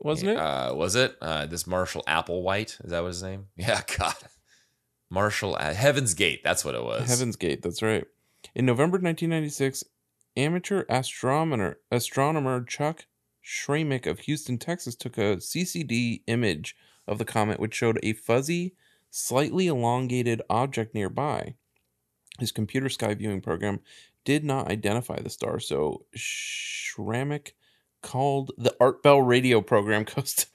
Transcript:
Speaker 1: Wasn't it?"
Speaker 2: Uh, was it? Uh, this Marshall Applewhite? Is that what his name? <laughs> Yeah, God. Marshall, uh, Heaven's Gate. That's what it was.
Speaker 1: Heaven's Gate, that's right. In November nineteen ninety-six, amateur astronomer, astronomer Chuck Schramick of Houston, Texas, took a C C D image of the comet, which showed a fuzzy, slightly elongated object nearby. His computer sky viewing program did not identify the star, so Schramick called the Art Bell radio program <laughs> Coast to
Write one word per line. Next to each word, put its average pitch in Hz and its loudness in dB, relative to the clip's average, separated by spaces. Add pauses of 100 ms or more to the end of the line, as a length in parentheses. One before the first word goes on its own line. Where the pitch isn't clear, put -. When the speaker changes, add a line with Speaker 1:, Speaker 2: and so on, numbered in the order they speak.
Speaker 1:
Wasn't 170 0
it?" 226 2
Speaker 2:
Uh, 67 0
was 87 0
it? 127 4
Uh, 76 -2
this 82 -6
Marshall 90 -2
Applewhite? 90 -2
Is - -10
that 85 -2
what 90 -4
his 90 -8
name? 98 -10
<laughs> - -20
Yeah, 104 0 (160)
God. 85 0 (960)
Marshall, 98 0
uh, 76 -2
Heaven's 131 2
Gate. 78 2
That's 87 0
what 69 -4
it 60 -4
was. 58 -4
Speaker 1:
Heaven's 123 0
Gate, 73 -2
that's 85 -4
right. 110 2 (480)
In 127 2
November 151 4
nineteen 170 0
ninety-six, 147 -2 (520)
amateur 175 0
astronomer, 127 0 (140)
astronomer 131 0
Chuck 147 -4 (400)
Schramick 143 -2
of 82 -2
Houston, 143 -4
Texas, 147 -6
took - -10
a 101 2
C 175 -4
C 170 -4
D 120 0
image 107 0 (320)
of 107 -2
the 107 -2
comet, 107 0
which 110 -2
showed 113 2
a 107 0
fuzzy, 165 0 (360)
slightly 147 0
elongated 123 2
object 117 0
nearby. 117 -2 (840)
His 120 -2
computer 131 -2
sky 107 -2
viewing 101 -4
program 101 -2 (440)
did 147 4
not 135 0
identify 107 -2
the - -8
star, - -4
so 73 -2 (100)
Schramick - -6 (500)
called 139 0
the 117 2
Art 127 2
Bell 143 10
radio 123 6
program 107 4
<laughs> - -12
Coast - -4
to - 0